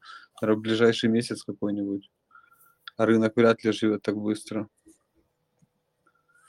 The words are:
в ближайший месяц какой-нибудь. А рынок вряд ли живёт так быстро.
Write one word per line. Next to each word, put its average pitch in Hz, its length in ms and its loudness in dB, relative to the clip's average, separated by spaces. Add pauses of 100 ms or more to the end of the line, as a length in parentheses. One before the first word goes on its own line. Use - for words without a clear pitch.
(400)
в 110 160 2
ближайший 113 540 2
месяц 113 340 -2
какой-нибудь. 101 640 -6 (880)
А 110 100 0
рынок 113 300 2
вряд 113 280 4
ли 110 80 2
живёт 104 300 -2
так 104 160 -4
быстро. 104 500 -6 (1800)